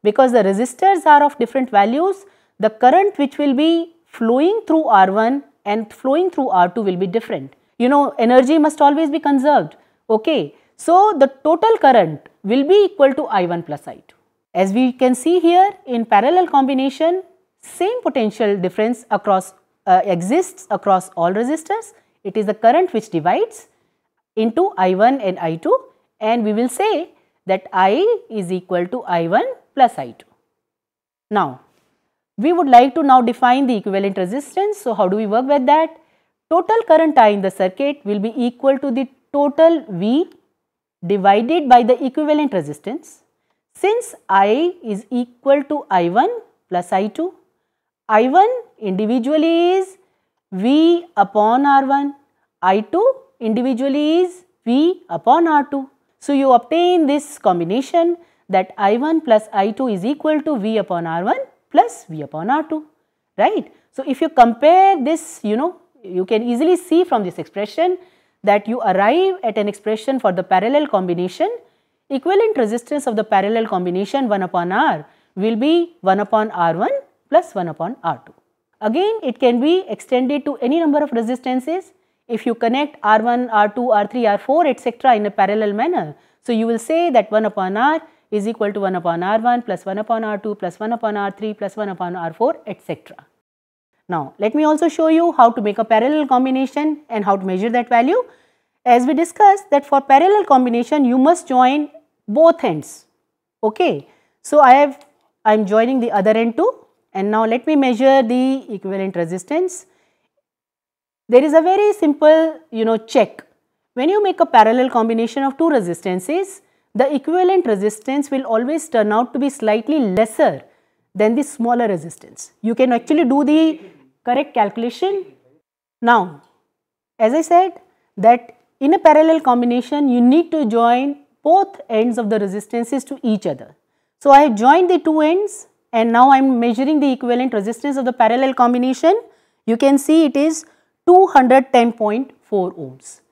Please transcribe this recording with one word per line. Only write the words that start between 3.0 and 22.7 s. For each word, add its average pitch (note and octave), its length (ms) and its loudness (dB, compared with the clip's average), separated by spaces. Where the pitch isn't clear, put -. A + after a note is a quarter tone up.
which C#4+ 220 -4
will C#4+ 160 0
be E4 400 -2
flowing C#4+ 640 0
through D#4 180 0
R F#3+ 260 4
one A3+ 340 -2
and G#3+ 260 -6
flowing E4 400 -2
through C4 200 -4
R F3+ 180 2
two A3 140 -6
will F#3 140 -2
be F#3 100 -4
different. F3+ 480 -8
You A#3+ 100 0
know, C#4+ 280 0
energy B3 420 4
must D4+ 220 0
always D4 300 2
be D#4 80 -4
conserved. C#4 560 0
Okay. A3 460 -2
So, F#4+ 420 2
the C4+ 80 6
total F4+ 360 2
current F#3+ 500 2
will A#3+ 180 0
be D#4+ 120 2
equal C#4 300 2
to D4+ 120 -6
I F#3+ 200 -2
one E3+ 180 -6
plus D3 240 -12
I B2 60 -16
two. - 200 -20
As F#3+ 180 0
we B3 200 0
can B3+ 240 0
see E4+ 240 0
here, F4+ 320 4
in A#3 180 -4
parallel C#4+ 420 2
combination, C#4 800 -2
same A4+ 420 -6
potential A3 540 -2
difference G#3+ 540 -4
across, G3 440 -2
uh, F#3 180 4
exists G3+ 680 -4
across F#3+ 460 -2
all F3 160 0
resistors. D#4 600 -6
It G3 140 -10
is G#3+ 100 -2
the G#3 80 -4
current D4+ 380 2